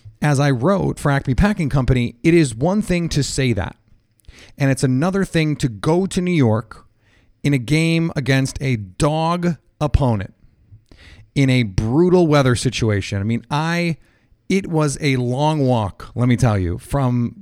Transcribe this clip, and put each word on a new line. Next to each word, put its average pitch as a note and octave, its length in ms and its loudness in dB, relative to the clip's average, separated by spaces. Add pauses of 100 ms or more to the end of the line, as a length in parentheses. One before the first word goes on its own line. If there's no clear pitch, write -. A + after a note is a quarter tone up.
(220)
as D3 180 0
I C#3+ 120 2
wrote C#3+ 480 -2
for D#3 100 -2
Acme C#3 240 -2
Packing F#3 360 0
Company, B2 520 0
it E3 140 4
is D3+ 180 4
one F3+ 300 -2
thing E3+ 260 -2
to C#3+ 140 -2
say C3 300 -2
that, G2+ 220 -4 (800)
and C#3 140 0
it's C3 140 0
another E3 420 0
thing D#3 300 0
to D3 120 -2
go D#3 380 0
to F#3+ 160 -4
New F3+ 80 -2
York A#2 560 0 (560)
in C#3+ 140 0
a - 20 0
game E3 580 0
against C3+ 460 -2
a C3+ 140 0
dog D#3+ 800 -2 (260)
opponent B2 540 0 (1040)
in C#3 140 4
a B2+ 120 4
brutal C#3+ 640 2
weather C#3+ 300 4
situation. G#2 680 -2
I - 20 -4
mean, A2+ 280 -2
I, E3 460 -2 (520)
it G3 160 0
was D3+ 340 -2
a C3+ 180 0
long C#3 480 0
walk, A2+ 500 -2
let A#2+ 120 0
me B2 80 4
tell A2 220 2
you, F2+ 220 -2
from B2 640 -2